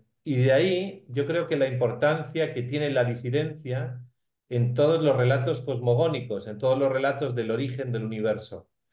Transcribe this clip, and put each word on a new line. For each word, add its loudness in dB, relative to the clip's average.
y -2
de 6
ahí 2
yo -2
creo -2
que 0
la 2
importancia 0
que -6
tiene -2
la 2
disidencia -4
en 0
todos 4
los 4
relatos 2
cosmogónicos, 0
en -10
todos 2
los 2
relatos 0
del -2
origen -4
del -4
universo. -4